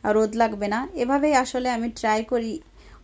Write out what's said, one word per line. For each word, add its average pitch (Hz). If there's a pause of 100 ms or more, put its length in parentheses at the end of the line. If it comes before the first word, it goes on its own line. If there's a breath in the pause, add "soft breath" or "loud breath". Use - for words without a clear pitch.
রোদ 214
লাগবে 214
না। 240
এভাবেই 277
আসলে 254
আমি 233
ট্রাই 220
করি 226 (440 soft breath)